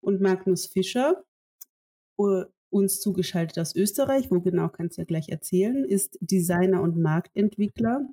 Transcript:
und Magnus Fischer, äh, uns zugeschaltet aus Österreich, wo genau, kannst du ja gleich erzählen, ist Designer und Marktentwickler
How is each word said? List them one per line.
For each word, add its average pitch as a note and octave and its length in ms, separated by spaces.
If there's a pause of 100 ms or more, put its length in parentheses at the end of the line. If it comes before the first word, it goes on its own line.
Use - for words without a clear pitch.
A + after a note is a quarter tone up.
und F#3+ 200
Magnus F#3 440
Fischer, B3+ 600 (920)
äh, G3 280 (260)
uns G3 300
zugeschaltet E3+ 580
aus E3 160
Österreich, C4 560
wo F3+ 80
genau, F3+ 300
kannst F3 260
du E3+ 60
ja E3 40
gleich D#3+ 220
erzählen, G#3 560
ist - 380
Designer F3+ 600
und E3+ 140
Marktentwickler G#3 1160